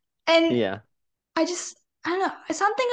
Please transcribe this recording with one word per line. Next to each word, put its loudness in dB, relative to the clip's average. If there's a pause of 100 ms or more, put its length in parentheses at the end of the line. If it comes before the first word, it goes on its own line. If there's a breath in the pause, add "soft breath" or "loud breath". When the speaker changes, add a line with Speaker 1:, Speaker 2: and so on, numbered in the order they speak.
(280)
Speaker 1:
And 4
Speaker 2:
Yeah. 0 (560)
Speaker 1:
I 2
just, -10 (260)
I -2
don't -2
know, -2 (180)
something 0